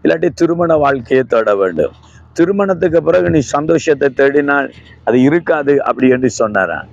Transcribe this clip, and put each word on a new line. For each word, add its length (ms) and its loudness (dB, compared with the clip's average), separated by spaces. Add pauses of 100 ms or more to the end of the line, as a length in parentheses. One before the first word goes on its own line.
இல்லாட்டி 320 -2
திருமண 420 0
வாழ்க்கையை 500 0
தேட 300 0
வேண்டும். 380 -2 (380)
திருமணத்துக்கு 680 0
பிறகு 280 0
நீ 160 2
சந்தோஷத்தை 680 0
தேடினால் 520 0 (360)
அது 180 2
இருக்காது" 640 0
அப்படி 240 0
என்று 220 2
சொன்னாராம். 640 -4